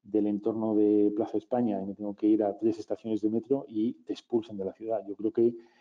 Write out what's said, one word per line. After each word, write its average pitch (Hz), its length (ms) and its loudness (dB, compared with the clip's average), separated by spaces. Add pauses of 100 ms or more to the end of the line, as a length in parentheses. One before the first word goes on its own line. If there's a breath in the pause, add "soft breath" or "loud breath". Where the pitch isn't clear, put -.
del 104 260 0
entorno 107 480 -2
de 104 400 4
Plaza 107 220 -2
España 110 440 -2
y 98 40 -6
me 98 100 -8
tengo 104 200 -8
que 107 120 0
ir 107 160 6
a 101 140 0
tres 110 220 0
estaciones 107 420 -4
de 107 80 0
metro 123 380 -2
y 113 260 -2 (120)
te - 80 -6
expulsan 107 440 -4
de 95 80 -6
la 92 80 -4
ciudad. 110 340 -6
Yo 101 80 -8
creo 107 180 -2
que 120 220 2 (260 loud breath)